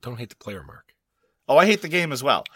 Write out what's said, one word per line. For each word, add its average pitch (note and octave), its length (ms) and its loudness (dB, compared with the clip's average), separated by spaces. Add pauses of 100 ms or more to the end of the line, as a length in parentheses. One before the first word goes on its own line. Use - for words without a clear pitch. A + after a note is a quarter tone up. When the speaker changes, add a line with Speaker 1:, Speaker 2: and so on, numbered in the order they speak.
Speaker 1:
don't B2 160 -12
hate A#2 120 -14
the - 60 -20
player, F#2+ 280 -14
Mark. - 300 -20 (540)
Speaker 2:
Oh, C#3 100 4
I F3 80 8
hate G#3 160 2
the F3+ 60 -8
game E3 240 -2
as B2+ 120 -6
well. B2+ 200 0 (120)